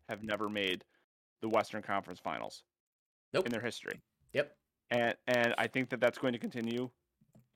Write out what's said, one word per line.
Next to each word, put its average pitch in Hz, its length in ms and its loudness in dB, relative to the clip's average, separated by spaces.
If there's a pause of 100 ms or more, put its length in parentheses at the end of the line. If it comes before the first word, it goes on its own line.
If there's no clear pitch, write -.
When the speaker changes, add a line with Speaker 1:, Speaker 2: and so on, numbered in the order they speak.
Speaker 1:
have 107 140 -6
never 104 260 -2
made 98 340 0 (580)
the 113 80 -2
Western 107 340 0
Conference 92 360 -4
Finals 60 440 -8 (720)
Speaker 2:
Nope. 135 120 2
Speaker 1:
in 120 60 -2
their 113 100 0
history. 95 400 -6 (320)
Speaker 2:
Yep. 147 220 0 (340)
Speaker 1:
And, 117 260 2 (120)
and 120 320 4
I 117 80 2
think 127 220 -2
that 123 100 -4
that's 117 180 4
going 127 160 0
to 117 60 -4
continue 120 500 -4 (680)